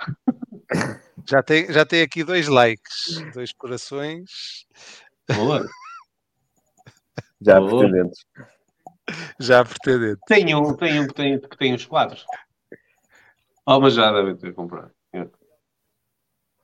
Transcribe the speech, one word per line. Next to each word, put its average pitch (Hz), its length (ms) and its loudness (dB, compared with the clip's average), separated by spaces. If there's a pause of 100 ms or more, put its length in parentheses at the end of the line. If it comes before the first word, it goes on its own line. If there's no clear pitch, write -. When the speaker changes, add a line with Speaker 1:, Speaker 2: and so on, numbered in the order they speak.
(1300)
Speaker 1:
Já 135 160 0
tem, 160 300 0
já 156 140 4
tem 165 180 0
aqui 160 220 -6
dois 170 240 -4
likes, 127 760 0 (100)
dois 123 200 -12
corações. 143 1120 -12 (640)
Speaker 2:
Boa. 120 320 -2 (1800)
Speaker 3:
Já 98 180 8
Speaker 2:
Boa. 101 200 0
Speaker 3:
pretendentes. 92 460 2 (1120)
Speaker 1:
Já 123 260 6
pretendentes. 113 600 -2
Speaker 2:
Tem 196 260 4
um, 147 220 0
tem 151 240 0
um 143 80 0
que - 60 -10
tem, 139 260 -2
que - 180 -20
tem 131 160 0
os 120 120 -6
quadros. - 380 -4 (1400)
Oh, 135 140 6
mas 135 140 6
já 113 180 4
devem 98 240 0
ter 90 180 -14
comprado. 87 380 -14 (220)
É. 90 120 -10 (1400)